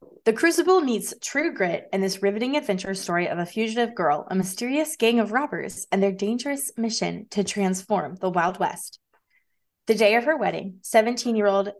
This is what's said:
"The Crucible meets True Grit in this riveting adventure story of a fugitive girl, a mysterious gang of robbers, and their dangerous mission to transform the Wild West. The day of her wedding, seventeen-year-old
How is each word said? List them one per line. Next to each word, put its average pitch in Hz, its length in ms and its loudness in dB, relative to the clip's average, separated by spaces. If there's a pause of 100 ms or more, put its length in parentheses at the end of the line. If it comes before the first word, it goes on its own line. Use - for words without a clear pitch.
(240)
"The 226 80 4
Crucible 339 480 4
meets 233 400 -2
True 311 320 -2
Grit 170 400 -2
in 196 80 0
this 190 220 -2
riveting 220 340 0
adventure 190 380 -2
story 175 340 -2
of 165 100 -4
a 175 60 0
fugitive 226 500 -2
girl, 151 360 0
a 185 40 -2
mysterious 247 640 -2
gang 233 220 4
of 214 140 0
robbers, 247 600 -4
and 196 100 4
their 196 100 4
dangerous 247 680 -4
mission 180 520 -4
to 202 140 0
transform 190 720 -2
the 185 140 -2
Wild 175 280 0
West. - 420 -4 (840)
The 220 80 4
day 208 200 6
of 233 100 2
her 311 120 2
wedding, 185 460 -4
seventeen-year-old 214 960 2